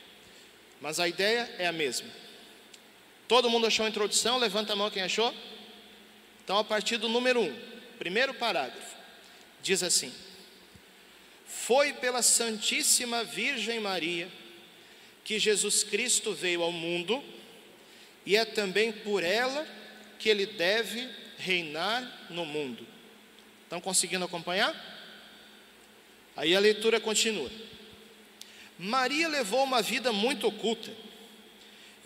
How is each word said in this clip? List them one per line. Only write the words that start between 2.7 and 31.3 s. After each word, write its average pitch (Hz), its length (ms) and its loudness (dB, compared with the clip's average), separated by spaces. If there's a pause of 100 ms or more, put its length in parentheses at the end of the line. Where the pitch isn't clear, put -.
Todo 240 220 6
mundo 233 160 4
achou 220 180 2
a 220 60 2
introdução? 214 480 0
Levanta 214 360 0
a - 20 -2
mão 202 160 0
quem 202 100 -4
achou." 214 320 0 (1120)
Então, 196 160 2
a 214 40 4
partir 214 340 0
do 220 120 0
número 247 320 4
um, 147 140 0 (420)
primeiro 226 380 0
parágrafo, 170 600 -2 (680)
diz 180 180 2
assim: 151 320 0 (1300)
"Foi 285 460 4
pela 247 280 -2
Santíssima 233 1000 2
Virgem 226 560 -2
Maria 175 500 -2 (920)
que 214 160 -4
Jesus 208 440 2
Cristo 220 480 0
veio 175 300 0
ao 170 100 2
mundo, 175 520 -2 (1000)
e 185 140 4
é 226 80 4
também 214 460 0
por 208 320 -2
ela 254 440 0 (520)
que 220 100 0
ele 202 160 4
deve 208 640 -2 (300)
reinar 180 880 -4
no 170 160 -6
mundo." 135 460 -6 (800)
Estão 170 80 -6
conseguindo 180 420 0
acompanhar? 180 480 0 (1600)
Aí 160 200 4
a 196 40 6
leitura 214 400 4
continua. 214 500 0 (1300)
Maria 254 500 2
levou 262 360 2
uma 254 180 4
vida 233 320 0
muito 233 320 0
oculta. - 460 -2 (1120)